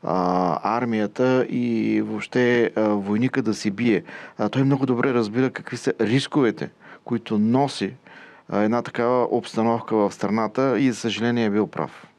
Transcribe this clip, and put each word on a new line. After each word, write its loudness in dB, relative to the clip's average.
а, 0
армията 0
и 0
въобще, 0
а, 0
войника 0
да 0
се -2
бие. 2
А, 0
той 0
много 2
добре 2
разбира 0
какви -10
са -2
рисковете, 0
които -2
носи, 2
а, 0
една 0
такава 0
обстановка -2
в 2
страната 0
и, 2
за -6
съжаление, 0
е 2
бил 2
прав. -8